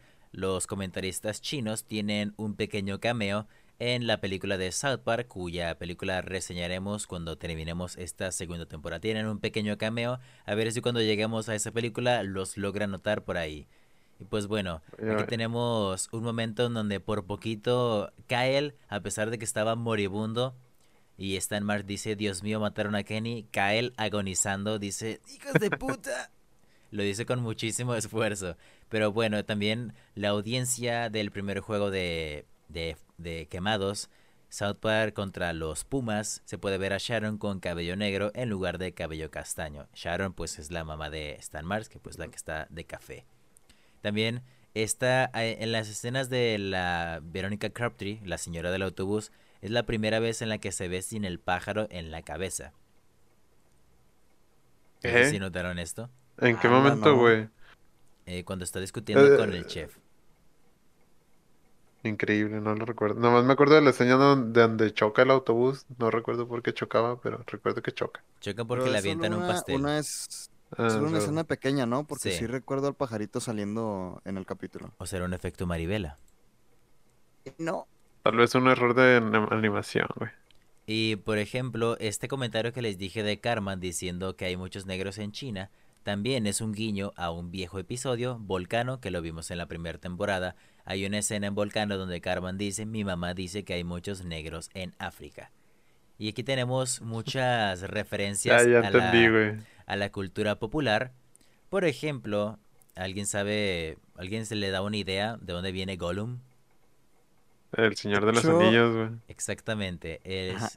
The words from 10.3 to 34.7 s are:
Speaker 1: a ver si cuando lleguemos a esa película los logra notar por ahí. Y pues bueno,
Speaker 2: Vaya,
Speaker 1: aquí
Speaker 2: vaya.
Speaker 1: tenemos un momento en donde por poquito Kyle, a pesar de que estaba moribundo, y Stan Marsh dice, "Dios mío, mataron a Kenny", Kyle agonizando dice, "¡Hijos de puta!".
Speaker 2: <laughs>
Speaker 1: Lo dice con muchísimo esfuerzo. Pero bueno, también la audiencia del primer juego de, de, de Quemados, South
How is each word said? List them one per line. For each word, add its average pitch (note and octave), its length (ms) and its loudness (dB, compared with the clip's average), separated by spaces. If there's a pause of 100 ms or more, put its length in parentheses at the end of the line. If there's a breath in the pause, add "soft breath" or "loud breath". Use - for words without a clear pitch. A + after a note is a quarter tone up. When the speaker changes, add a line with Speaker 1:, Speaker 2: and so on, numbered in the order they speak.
Speaker 1:
a G#2 80 -2
ver A2+ 180 0
si A#2+ 80 -4
cuando A#2+ 220 0
lleguemos A2 460 0
a A2+ 60 -2
esa G#2+ 180 -4
película A#2 500 0
los F#2+ 340 -4
logra G2+ 300 -2
notar G2+ 380 -2
por F#2 140 -2
ahí. D#2 280 -6 (520)
Y - 80 -16
pues G2+ 200 -2
bueno, G2 360 -2 (100)
Speaker 2:
Vaya, A2 160 -8
Speaker 1:
aquí G#2+ 160 2
Speaker 2:
vaya. - 0 -
Speaker 1:
tenemos A2+ 880 0
un A2+ 100 -6
momento A2+ 440 -2
en A#2+ 80 -2
donde G#2 260 -2
por G#2 260 -2
poquito A2+ 840 0 (160)
Kyle, C3 460 0 (140)
a G#2 120 -4
pesar G#2+ 300 -4
de A#2+ 80 -4
que A2 80 -8
estaba A2 300 0
moribundo, A2+ 800 -2 (600)
y F#2+ 200 -2
Stan G2+ 280 -2
Marsh G#2 200 0
dice, G2+ 320 -4
"Dios G2+ 260 -2
mío, G#2+ 180 -2
mataron G#2 340 -2
a G2+ 100 0
Kenny", A2 460 -6
Kyle G#2+ 460 2
agonizando G2+ 840 0
dice, G2+ 500 -6
"¡Hijos C#4 300 0
de G#3 120 2
puta!". C4 600 -6 (280)
Speaker 2:
<laughs> - 300 -20
Speaker 1:
Lo G2+ 120 -4
dice G2+ 240 -2
con B2 140 0
muchísimo A#2 540 -2
esfuerzo. G#2 600 -2 (320 soft breath)
Pero G#2+ 240 2
bueno, G#2+ 320 2
también G#2+ 500 -2 (200 soft breath)
la G#2 160 0
audiencia A#2 800 -2
del G#2 220 -2
primer G2 280 -4
juego G2+ 300 -2
de, E2 560 -4 (220)
de, D#2+ 280 -6 (220)
de E2 300 -8
Quemados, G2 600 -2 (400)
South G#2 300 -4